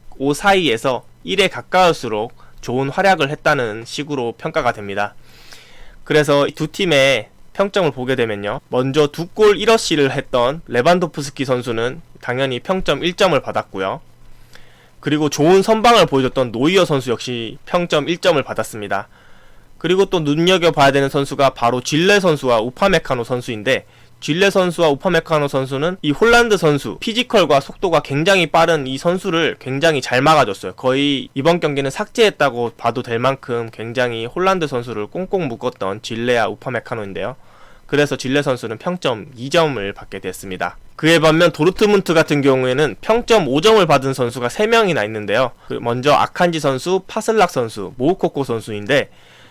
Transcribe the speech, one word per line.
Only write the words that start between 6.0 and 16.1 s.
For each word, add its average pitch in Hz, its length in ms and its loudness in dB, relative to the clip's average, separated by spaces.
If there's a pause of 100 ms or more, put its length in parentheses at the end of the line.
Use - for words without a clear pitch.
그래서 143 520 2
두 156 120 -4
팀의 139 640 0 (240)
평점을 196 380 0
보게 127 240 -4
되면요. 110 440 -2 (100)
먼저 135 360 0
두 156 220 -6
골 208 320 4
일어시를 175 520 2
했던 131 560 -2
레반도프스키 143 800 0
선수는 123 560 -4 (200)
당연히 127 380 -4
평점 170 440 -2
일 175 100 -2
점을 175 260 2
받았고요. 107 600 -6 (960)
그리고 151 300 -2
좋은 175 320 4
선방을 220 460 4
보여줬던 127 440 0